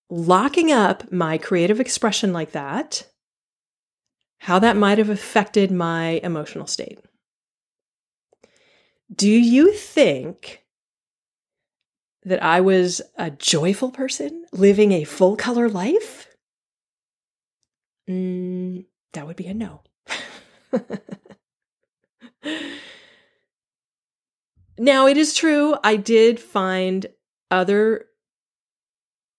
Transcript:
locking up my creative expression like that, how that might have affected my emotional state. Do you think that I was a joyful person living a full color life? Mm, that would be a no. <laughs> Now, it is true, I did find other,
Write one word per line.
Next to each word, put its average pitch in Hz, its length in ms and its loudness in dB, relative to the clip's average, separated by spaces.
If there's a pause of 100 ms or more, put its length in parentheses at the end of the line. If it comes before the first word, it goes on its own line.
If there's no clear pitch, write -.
locking 196 640 0
up 226 400 0
my 160 280 -2
creative 180 400 0
expression 214 520 -2
like 165 200 -8
that, 156 560 -8 (1300)
how 185 220 0
that 220 180 4
might 208 220 4
have 214 100 0
affected 202 640 -2
my 165 520 -2
emotional 151 440 -10
state. - 320 -10 (2000)
Do 196 160 -2
you 240 460 6
think 160 920 -2 (1600)
that 185 200 -2
I 170 180 4
was 185 400 2 (160)
a 165 140 -6
joyful 175 580 -2
person 285 640 -8
living 202 400 4
a 160 140 0
full 190 300 0
color 240 320 -2
life? 220 600 -4 (1800)
Mm, 180 800 -6 (280)
that 151 120 -12
would 165 120 -14
be 175 100 -12
a 190 80 -10
no. 196 260 -12 (880)
<laughs> 254 100 -2 (4000)
Now, 269 300 4
it 277 100 4
is 302 160 2
true, 294 500 2
I 220 140 2
did 226 420 4
find 185 640 -4 (460)
other, 202 540 0 (1300)